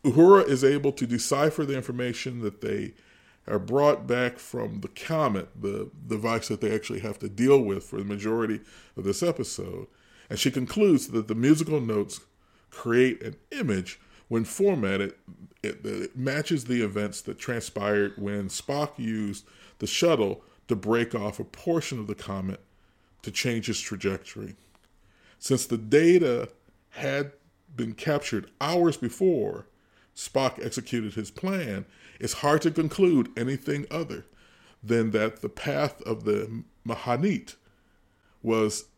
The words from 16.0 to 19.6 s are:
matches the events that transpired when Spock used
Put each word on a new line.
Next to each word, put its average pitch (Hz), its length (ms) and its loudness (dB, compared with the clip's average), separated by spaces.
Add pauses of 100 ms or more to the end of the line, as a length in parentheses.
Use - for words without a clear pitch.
matches 139 480 -2
the 123 160 0
events 104 400 -4
that - 180 -10
transpired 104 800 -2
when 101 320 -4
Spock 147 500 -4
used 110 460 -4 (340)